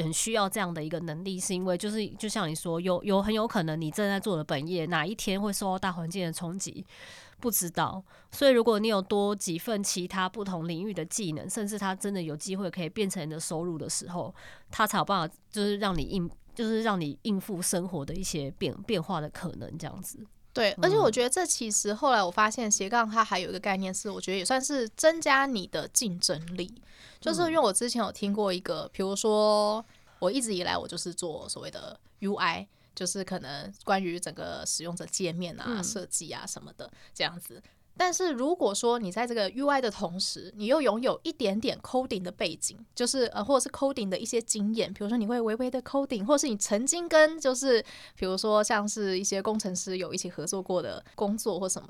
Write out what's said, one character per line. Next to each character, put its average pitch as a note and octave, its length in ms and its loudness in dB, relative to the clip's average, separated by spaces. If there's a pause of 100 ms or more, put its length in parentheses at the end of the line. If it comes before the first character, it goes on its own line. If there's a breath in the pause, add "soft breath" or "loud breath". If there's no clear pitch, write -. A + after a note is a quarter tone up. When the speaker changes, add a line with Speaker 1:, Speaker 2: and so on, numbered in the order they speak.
Speaker 1:
很 D#3+ 100 0
需 A3+ 200 -2
要 G#3 160 4
这 G#3 120 -2
样 F3 120 -2
的 D#3+ 120 -4
一 D#3 40 -4
个 D#3+ 120 -4
能 D#3+ 240 -6
力， F#3 160 -4
是 F#3+ 140 -2
因 F#3 100 0
为 F3+ 140 2
就 G#3 120 -4
是， G#3+ 200 -2
就 G#3 180 -6
像 G3 200 -2
你 D#3 60 -2
说， E3 260 -4
有， F#3 220 2
有， G3 200 4
很 G#3+ 100 0
有 A3 160 2
可 G3+ 140 0
能 D#3+ 180 0
你 D#3 100 -2
正 G#3 160 0
在 G3 140 0
做 F#3+ 160 0
的 D3+ 80 -2
本 D3 240 -2
业， F3 180 -2
哪 D#3+ 200 0
一 A3 80 -4
天 G3 260 -2
会 G#3 100 0
受 G3 160 -2
到 F#3 120 0
大 G3 120 -2
环 E3 180 -4
境 F3+ 180 -2
的 E3 60 -2
冲 F3 260 -6
击， - 260 -8 (560 loud breath)
不 A#3+ 100 0
知 F3+ 200 0
道。 F3 320 0 (280 soft breath)
所 C#4+ 180 6
以 - 20 10
如 A#3 140 8
果 G#3+ 160 4
你 A3 80 2
有 G3+ 120 4
多 G3+ 360 2
几 E3+ 220 -4
份 G#3 240 -2
其 F3+ 260 -2
他 F#3+ 200 0
不 G#3 140 -8
同 F3 240 -4
领 E3+ 160 -4
域 G#3+ 100 -4
的 F#3 120 -4
技 F3+ 280 -4
能， - 160 -6
甚 G#3 180 -4
至 G#3 120 -6
他 F#3+ 160 -2
真 G3+ 180 -4
的 F#3+ 80 -2
有 D#3 160 -4
机 F#3+ 200 -6
会 F#3+ 120 -4
可 F3+ 140 -6
以 D#3+ 60 -4
变 G3 200 -2
成 F#3 160 -4
你 D#3 60 -6
的 D#3 80 -6
收 D#3+ 260 -4
入 E3+ 140 -4
的 D#3+ 100 -6
时 - 200 -6
候， F3 260 -6 (360 loud breath)
他 G#3+ 160 0
才 G#3 120 0
有 D3+ 60 2
办 F3 240 0
法， - 60 -12 (180)
就 G#3 100 -2
是 G#3 140 2
让 G3+ 200 0
你 - 60 0
应-， F3 260 -2 (260)
就 A#3 100 -2
是 A3 180 0
让 G3+ 180 2
你 D3 220 -4
应 G3 180 0
付 F3+ 220 -6
生 F3+ 240 0
活 E3+ 180 -4
的 - 80 -8
一 F#3+ 100 -4
些 C#3+ 300 -4
变-， - 220 -4 (100)
变 G3+ 160 0
化 E3 200 -2
的 D3+ 100 -6
可 - 220 -8
能 - 260 -10
这 E3 80 -10
样 - 160 -10
子。 - 160 -14 (340)
Speaker 2:
对， A3 260 2
Speaker 1:
嗯。 - 40 -2
Speaker 2:
而 F4+ 80 6
且 G#4+ 80 6
我 F4 120 8
觉 B3 120 2
得 B3 80 2
这 F4+ 160 2
其 A3 240 -2
实 G#3 240 0
后 C4+ 160 4
来 A3 120 6
我 F3 80 2
发 G#3+ 200 4
现 A3 180 -2
斜 G3 200 2
杠 A#3 200 2
它 A3 160 4
还 F#3+ 140 0
有 F#3 120 -2
一 - 20 -6
个 F#3 80 -4
概 G3 160 0
念 F#3+ 180 -2
是， G3+ 160 -6
我 F#3 100 -6
觉 F#3 120 -2
得 G3 60 2
也 F3+ 60 -2
算 B3+ 180 2
是 C4 280 0
增 D#4+ 300 4
加 C4+ 260 6
你 G#3 220 -2
的 - 200 -4
竞 F#3 300 2
争 D#3+ 220 2 (160)
力。 F#3 260 -8 (380 loud breath)
就 D#4+ 120 0
是 D#4 100 4
因 D#4+ 100 4
为 E4 60 4
我 A3 140 6
之 A#3+ 160 0
前 A#3+ 140 0
有 F#3+ 80 -2
听 G3+ 220 -2
过 G3+ 200 2
一 F3+ 80 0
个， D#3+ 220 -4
Speaker 1:
嗯。 - 100 -10
Speaker 2:
比 G3 100 -2
如 G3 120 0
说 G#3+ 720 4 (340 soft breath)
我 F#3 120 2
一 C4+ 100 0
直 A3 120 -2
以 F3+ 120 -2
来 - 120 0
我 E3+ 120 -4
就 F3 80 -8
是 E3+ 180 -6
做 - 340 -8
所 - 140 -8
谓 - 80 -10
的 - 280 -12 (200)
U G3+ 160 -2
I， F3+ 340 -2 (260 soft breath)
就 F3+ 120 -6
是 F#3+ 180 -4
可 F#3 140 -6
能 C#3+ 340 -10 (120)
关 G3 180 2
于 F3 160 -2
整 - 160 -8
个 D#3 320 -8
使 - 160 -2
用 E3+ 120 -6
者 E3 120 -8
界 E3+ 260 -2
面 E3+ 280 -6
啊、 F#3 80 -8
Speaker 1:
嗯。 G#3 160 -4
Speaker 2:
设 F#3 220 -6
计 D3+ 260 -6
啊 A#2+ 140 -10
什 - 140 -10
么 C#3+ 160 -18
的 B2 140 -14 (240 loud breath)
这 - 80 -4
样 D#3+ 160 -4
子。 - 240 -16 (340 soft breath)
但 F4+ 160 4
是 F4+ 200 2
如 C4+ 240 2
果 G3+ 180 2
说 A#3+ 240 2
你 F#3 140 -4
在 A3+ 120 0
这 A#3+ 80 -4
个 G#3 180 2
U C4+ 180 0
I C#4 120 6
的 A#3+ 80 2
同 F3+ 300 -4
时， F3+ 380 -4
你 G#3 100 -4
又 D4 160 6
拥 A3 180 4
有 A#3 220 0
一 D#4+ 100 -4
点 G#3+ 280 0
点 A3 180 -2
coding B3+ 440 -2
的 F3+ 100 -6
背 F3+ 240 -2
景， - 200 -6 (160)
就 A#3+ 140 0
是， B3+ 200 2
呃， G#3 180 -2
或 C4+ 100 2
者 B3+ 80 6
是 C#4 60 -4
coding C4+ 400 0
的 F#3 100 -2
一 A3+ 60 -6
些 A3+ 180 0
经 G#3+ 320 2
验， G3+ 180 0
比 G#3 120 -6
如 G3+ 40 0
说 A#3+ 80 2
你 G#3+ 120 2
会 A#3+ 120 2
微 A3 140 2
微 B3+ 160 -2
的 B3+ 100 -2
coding， C4+ 440 -2
或 C#4+ 120 6
是 D4 120 4
你 G#3+ 80 0
曾 G#3+ 280 0
经 E4+ 240 0
跟 D#4 300 8
就 C4 160 2
是 B3 260 4 (360 loud breath)
比 F#3+ 100 -2
如 F#3+ 100 0
说 G#3+ 280 4
像 G#3 240 2
是 G3 280 0
一 F#3+ 60 0
些 G3 180 0
工 G#3+ 160 0
程 F#3+ 200 -2
师 F#3 200 -4
有 F3 160 -4
一 - 40 -4
起 F3+ 120 -4
合 D#3 160 -8
作 F#3+ 160 -2
过 F3+ 220 0
的 G2 220 -6 (100)
工 G#3+ 240 0
作 F#3 220 -2
或 F#3+ 80 -2
什 D#3 120 -2
么 - 100 -16